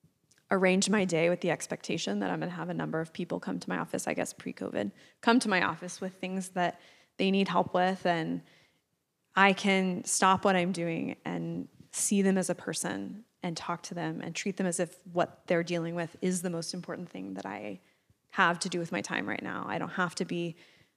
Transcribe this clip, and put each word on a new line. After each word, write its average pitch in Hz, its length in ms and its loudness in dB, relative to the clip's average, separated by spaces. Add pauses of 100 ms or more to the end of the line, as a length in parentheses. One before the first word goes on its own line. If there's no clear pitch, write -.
(500)
arrange 190 380 4
my 185 160 4
day 170 260 4
with 175 100 0
the 180 100 2
expectation 180 680 -4
that 190 100 -2
I'm 170 100 -4
gonna 170 120 -4
have 170 160 -8
a 175 60 -4
number 160 260 -2
of 160 120 -6
people 175 280 -6
come 180 180 -6
to - 100 -12
my 180 100 -2
office, - 280 -6
I - 80 -2
guess - 180 -4
pre-covid, - 600 -6 (280)
come 240 200 6
to 220 80 0
my 185 140 4
office 175 380 -4
with 185 140 -8
things 185 360 -6
that 175 300 0 (360)
they 190 140 2
need 196 180 4
help 180 260 2
with, 185 320 2
and 170 340 0 (960)
I 196 160 8
can 190 520 2
stop 190 400 4
what 190 120 6
I'm 180 160 4
doing 170 520 -2
and 170 440 -6 (240)
see - 300 2
them 190 160 4
as 180 120 0
a 175 40 0
person 185 680 -6 (180)
and 170 140 -4
talk - 260 -6
to - 120 -10
them 160 280 -4
and 170 120 -8
treat 190 220 -4
them 190 100 0
as 170 140 0
if - 160 -4 (160)
what 170 360 0
they're 170 140 4
dealing 170 320 -4
with 170 260 -4
is 185 220 0
the 180 80 -2
most 170 220 -6
important 175 380 -10
thing 98 240 -10
that - 120 -8
I 104 340 -8 (500)
have 175 300 4
to - 80 -4
do 175 100 -2
with 170 120 -4
my - 120 -2
time - 260 -4
right - 140 -6
now. - 260 -6
I - 100 -4
don't 170 120 -6
have 180 260 -2
to 185 80 -2
be 170 320 -6 (400)